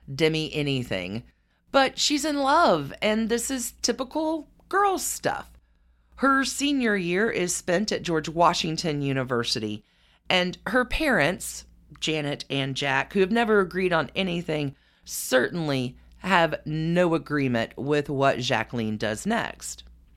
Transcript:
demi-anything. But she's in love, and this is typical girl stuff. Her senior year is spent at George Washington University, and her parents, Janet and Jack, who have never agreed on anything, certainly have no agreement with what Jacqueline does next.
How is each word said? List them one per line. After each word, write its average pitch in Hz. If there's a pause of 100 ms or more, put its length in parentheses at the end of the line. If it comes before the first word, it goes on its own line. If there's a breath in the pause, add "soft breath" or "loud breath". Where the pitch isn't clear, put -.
(140)
demi-anything. 135 (480 soft breath)
But 269
she's 285
in 285
love, 269 (100)
and 214
this 233
is 254 (100)
typical 302 (200)
girl 381
stuff. - (640)
Her 269
senior 262
year 185
is 175
spent 185
at -
George 160
Washington 160
University, 123 (460 soft breath)
and 180 (100)
her 247
parents, 208 (340)
Janet 147
and 135
Jack, 135
who 196
have 190
never 220
agreed 180
on 160
anything, 165 (280 soft breath)
certainly 151 (220 soft breath)
have 170 (100)
no 160
agreement 131
with 143
what 135
Jacqueline 117
does 107
next. - (340)